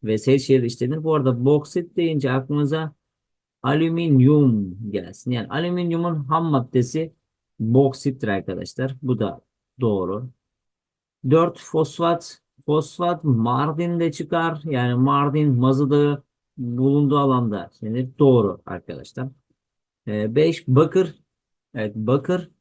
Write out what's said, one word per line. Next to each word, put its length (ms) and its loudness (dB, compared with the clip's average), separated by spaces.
Ve 140 -2
Seydişehir'de 480 2
işlenir. 380 -4
Bu 100 0
arada 300 0
boksit 520 0
deyince 340 -2
aklınıza 640 -2
alüminyum 1160 2
gelsin. 400 -8
Yani 180 -4
alüminyumun 680 -4
ham 300 -2
maddesi 680 -2
boksittir 680 0
arkadaşlar. 720 -6
Bu 160 -2
da 220 -4
doğru. 500 -2
Dört, 280 2
fosfat. 840 -2
Fosfat 580 -2
Mardin'de 880 0
çıkar. 520 -4
Yani 300 0
Mardin, 600 2
Mazı 360 2
Dağı 320 2
bulunduğu 600 2
alanda 520 0
denir. 260 -4
Doğru 480 6
arkadaşlar. 600 -12
Ee, 260 -4
beş, 340 0
bakır. 460 2
Evet, 220 -6
bakır. 540 -2